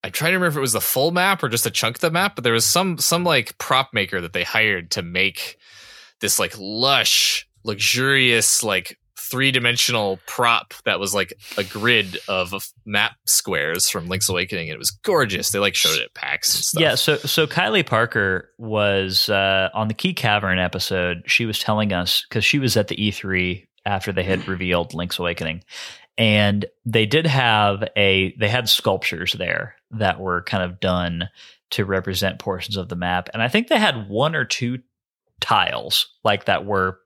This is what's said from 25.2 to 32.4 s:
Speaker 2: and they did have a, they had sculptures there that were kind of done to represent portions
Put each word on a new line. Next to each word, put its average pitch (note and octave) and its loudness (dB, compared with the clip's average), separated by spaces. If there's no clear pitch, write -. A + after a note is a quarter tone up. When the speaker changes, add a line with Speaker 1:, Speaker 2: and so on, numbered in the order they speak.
Speaker 2:
and G#2 4
they A2 4
did D3+ 2
have A2 4
a, F#2+ 4
they G#2 2
had A#2+ 0
sculptures - 0
there F2 -6
that G2 0
were F2+ -2
kind F#2+ -4
of F2+ -8
done F2 -2
to G#2 -2
represent F#2+ -2
portions G2 -6